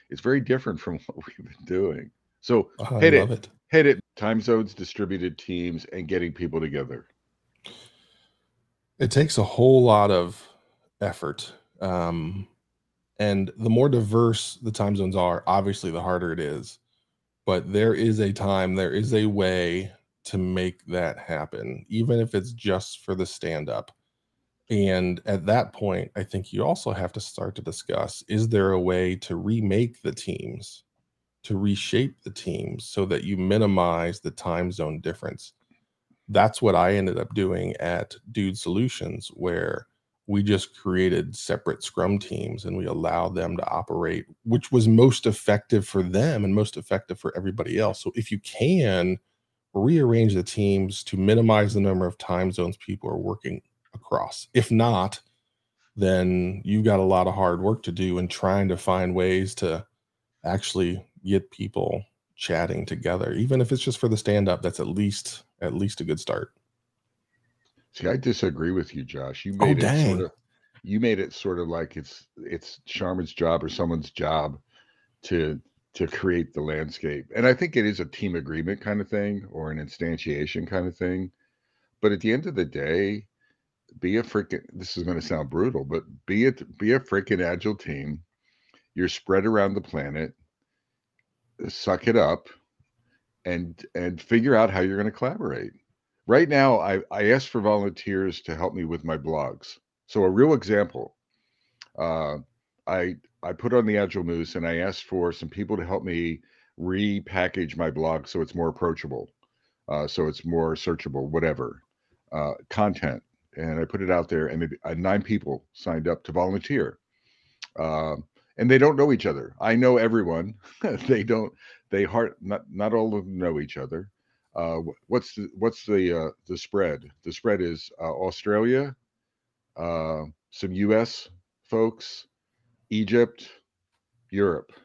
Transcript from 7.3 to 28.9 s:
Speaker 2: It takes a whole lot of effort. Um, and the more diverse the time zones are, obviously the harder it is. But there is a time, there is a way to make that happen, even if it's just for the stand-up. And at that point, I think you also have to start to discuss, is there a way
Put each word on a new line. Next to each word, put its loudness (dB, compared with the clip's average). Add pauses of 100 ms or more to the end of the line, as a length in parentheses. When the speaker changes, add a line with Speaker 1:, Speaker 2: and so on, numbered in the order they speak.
Speaker 2:
It 4
takes 4
a 4
whole 8
lot 8
of 0 (540)
effort. -6 (300)
Um, -4 (720)
and 2
the 0
more 6
diverse 2
the -4
time 0
zones 0
are, 2
obviously 0
the -4
harder -2
it -6
is. -8 (640)
But 0
there 4
is 2
a 2
time, 0
there 0
is 0
a 4
way 0 (340)
to -6
make -2
that -4
happen, -8
even 2
if 0
it's -2
just -4
for -4
the -2
stand-up. -6 (800)
And 2
at -2
that 2
point, -4
I -4
think -8
you -2
also -2
have -4
to -8
start -10
to -12
discuss, -6
is 2
there 4
a 2
way 0